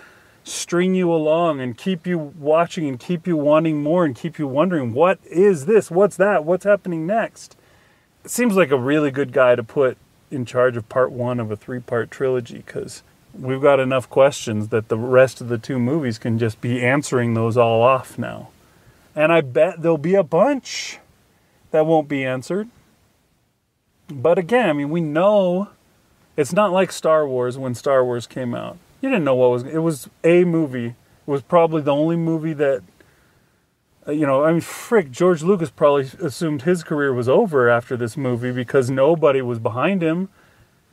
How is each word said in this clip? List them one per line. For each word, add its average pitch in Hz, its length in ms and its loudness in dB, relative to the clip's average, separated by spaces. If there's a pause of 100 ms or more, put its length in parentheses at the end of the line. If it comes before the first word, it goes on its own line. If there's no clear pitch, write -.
(440)
string 185 520 -2
you 180 180 2
along 156 460 2
and 123 180 -8
keep 185 300 -6
you 160 320 -4
watching 156 480 0
and 131 120 -6
keep 175 280 -6
you 170 100 0
wanting 151 460 2
more 170 220 2
and 139 100 -4
keep - 240 -10
you 151 80 -4
wondering, 143 460 -2
"What 170 260 2 (100)
is 175 360 2
this? 196 260 2
What's 185 260 2
that? 185 280 2
What's 180 180 0
happening 190 420 0
next?" 202 500 -4 (680)
It - 80 -16
seems 233 240 0
like 165 160 2
a 139 60 2
really 143 340 0
good 131 220 -4
guy 127 220 4
to 120 80 -6
put 127 340 0 (340)
in 127 140 -6
charge 123 320 0
of 107 100 -10
part 131 240 0
one 123 280 -6
of 110 120 -6
a 107 40 -6
three-part 117 540 -8
trilogy, 127 560 -6
'cause - 380 -14 (340)
we've 131 240 -6
got 143 180 6
enough 131 300 -2
questions 117 600 2
that 113 180 -2
the 117 100 -2
rest 127 440 2
of 120 80 -12
the 117 80 -4
two 131 220 -6
movies 123 380 -2
can 113 220 -2
just 113 220 -2
be 123 200 -4
answering 123 520 0
those 113 240 0
all 117 240 4
off 127 360 2
now. 120 320 -10 (640)
And 156 160 2
I 165 100 4
bet 151 400 0
there'll 165 160 2
be 165 180 0
a 196 80 4
bunch 220 760 -2 (720)
that 156 140 2
won't 156 220 2
be 143 160 -4
answered. 131 440 -4 (1400)
But 151 280 0
again, 196 320 0
I 151 40 0
mean, 143 160 -4
we 170 120 -2
know 180 680 0 (680)
it's 147 160 -2
not 196 200 2
like 185 200 0
Star 156 360 0
Wars 127 300 -2
when 131 180 -6
Star 131 280 2
Wars 120 240 -4
came 123 260 -8
out. 117 240 -10 (240)
You 269 80 -4
didn't 220 140 0
know 135 120 2
what 127 140 4
was, 123 140 0
it 143 160 -4
was 160 300 -4 (140)
a 175 200 6
movie. 151 440 -2
It 120 80 -10 (300)
was 139 160 -4
probably 165 400 2
the 143 120 0
only 160 240 0
movie 165 360 -4
that, 139 280 -2 (1300)
uh, 147 40 -6
you 151 160 0
know, 135 160 2
I 160 80 4
mean, 165 100 2
frick, 185 500 -2
George 170 300 2
Lucas 170 280 0
probably 143 400 2 (120)
assumed 151 420 -4
his 175 200 0
career 143 300 -2
was 120 160 -2
over 147 400 4
after 120 260 0
this 117 220 -6
movie 127 340 -4
because 127 400 0
nobody 139 500 2
was 120 180 -4
behind 131 440 -2
him. 170 260 -2 (640)